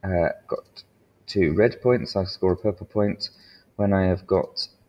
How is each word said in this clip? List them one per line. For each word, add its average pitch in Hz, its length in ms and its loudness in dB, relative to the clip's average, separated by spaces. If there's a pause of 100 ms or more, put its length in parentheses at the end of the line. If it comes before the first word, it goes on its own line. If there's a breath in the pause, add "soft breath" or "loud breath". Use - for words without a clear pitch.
uh, 87 240 2 (180)
got - 380 -10 (420)
two 82 280 0
red 110 260 2
points, - 340 0
I 95 100 0
score 92 280 -2
a 90 60 0
purple - 280 -4
point. - 440 -4 (460 soft breath)
When 101 180 0
I 95 100 4
have 92 220 0
got - 420 -2 (200)